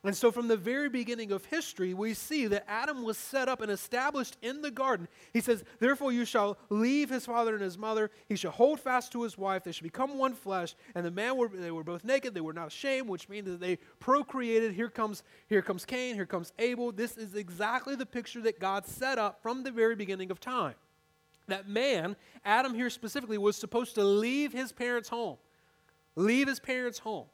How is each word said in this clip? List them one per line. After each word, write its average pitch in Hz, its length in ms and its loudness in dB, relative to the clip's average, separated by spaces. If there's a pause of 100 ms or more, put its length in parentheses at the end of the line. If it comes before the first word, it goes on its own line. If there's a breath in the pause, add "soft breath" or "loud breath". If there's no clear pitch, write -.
And 196 140 0
so 233 140 6
from 233 160 -2
the 226 100 4
very 254 320 0
beginning 233 420 -4
of 196 140 -2
history, 190 480 -4
we 208 220 -2
see 285 320 -2
that 202 200 0
Adam 254 360 -2
was 220 160 -4
set 262 280 0
up 254 140 0
and 214 100 -2
established 254 680 -2
in 269 220 -6
the 294 80 -4
garden. 233 360 0 (240 loud breath)
He 233 100 2
says, 226 220 2 (140)
"Therefore 269 340 4
you 240 140 2
shall 208 320 2 (120 loud breath)
leave 247 420 2
his 254 160 -2
father 233 260 2
and 208 80 -2
his 180 160 -4
mother. 214 320 0 (180 loud breath)
He 208 80 0
shall 175 140 -2
hold 277 300 6
fast 254 320 0
to 240 100 -4
his 226 160 -4
wife. 190 260 -2
They 175 80 -6
shall 160 140 -10
become 269 320 -4
one 262 160 2
flesh." 190 400 -4 (220 loud breath)
And 175 100 -2
the 170 60 -2
man 233 260 0
were, 233 120 2
they 180 200 -8
were 165 140 -6
both 175 200 -6
naked. 254 300 0
They 175 80 -4
were 156 100 -4
not 160 180 -6
ashamed, 262 400 -4
which 180 200 -6
means 202 160 -8
that 180 140 -6
they 180 160 0 (240 loud breath)
procreated. 233 720 2
Here 226 160 -2
comes, 214 320 -2 (260 soft breath)
here 202 140 6
comes 185 240 -2
Cain. 254 300 -4
Here 190 100 -2
comes 170 320 -6
Abel. 240 340 0
This 220 240 -4
is 208 200 -10
exactly 208 600 -2
the 254 120 -6
picture 240 340 -8
that 220 180 0
God 196 280 -2
set 262 320 0
up 208 240 0
from 247 180 -2
the 262 80 -6
very 226 260 4
beginning 190 360 -4
of - 80 -4
time. 220 340 -2 (760)
That 196 220 -4
man, 208 460 2 (280 loud breath)
Adam 240 300 4
here 240 160 0
specifically, 226 480 -4
was 208 180 4
supposed 233 400 -2
to 208 80 4
leave 233 480 4
his 247 200 -4
parents' 240 380 -2
home. 226 280 -4 (800 soft breath)
Leave 240 320 4
his 254 120 -2
parents' 254 380 -4
home. 202 360 -8